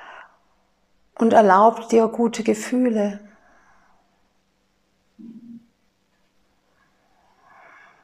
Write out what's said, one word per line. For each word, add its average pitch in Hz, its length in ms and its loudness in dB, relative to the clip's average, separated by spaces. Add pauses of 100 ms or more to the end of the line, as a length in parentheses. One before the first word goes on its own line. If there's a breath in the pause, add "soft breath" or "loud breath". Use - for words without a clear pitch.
(1160 loud breath)
und 226 180 0
erlaub 214 580 4
dir 226 180 2
gute 226 340 -4
Gefühle. 214 760 -2 (4000 soft breath)